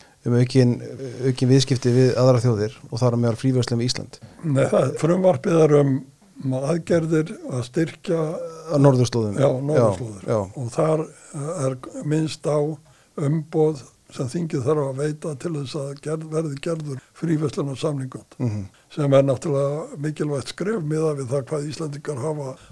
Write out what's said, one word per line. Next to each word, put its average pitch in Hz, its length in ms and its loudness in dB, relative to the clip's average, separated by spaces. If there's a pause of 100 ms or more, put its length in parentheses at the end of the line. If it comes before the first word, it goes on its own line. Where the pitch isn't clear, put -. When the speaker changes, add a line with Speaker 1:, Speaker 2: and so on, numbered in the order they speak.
(240)
Speaker 1:
um 123 100 0
aukin, 123 480 4 (440)
aukin 131 220 2
viðskipti 127 420 4
við 123 260 6
aðrar 123 240 6
þjóðir 110 320 2 (200)
og 110 80 -6
þar 120 140 4
á 120 40 2
meðal 117 180 2
fríverslun 127 440 0
við 127 100 0
Ísland. - 280 -8 (260)
Speaker 2:
Nei, 135 220 2
það, 139 300 2
frumvarpið 165 680 2
er 147 160 6
um 135 240 2 (480)
aðgerðir 160 840 0 (160)
að 123 140 -4
styrkja - 560 -4 (500)
Speaker 1:
Á 160 80 0
norðurslóðum. 123 580 4
Speaker 2:
Já, 135 120 4 (120)
norðurslóðir. 113 640 0
Speaker 1:
Já, - 60 -10
já. 104 280 0
Speaker 2:
Og 120 140 -8
þar, 156 300 0 (340)
eh, 151 320 -4
er 131 100 -2 (280)
minnst 156 420 -2
á 151 120 0 (580)
umboð 156 640 0 (320)
sem 135 140 -6
þingið 160 340 -4
þarf 151 160 0
að 139 180 -2
veita 151 420 -6
til 175 140 -8
þess 143 220 -8
að 139 260 -8
gerð, 160 300 -6
verði 156 300 -4
gerður 156 380 -6 (160)
fríverslunarsamningur, 143 1120 -4 (140)
Speaker 1:
Mhm. 104 280 -2 (240)
Speaker 2:
sem 143 220 0
er 139 100 8
náttúrulega 139 760 -2
mikilvægt 147 500 -4
skref 196 340 -4
miðað 156 360 -2
við 139 100 -6
það 139 160 -2
hvað 147 240 -6
Íslendingar 143 540 -8
hafa 147 340 -6 (160)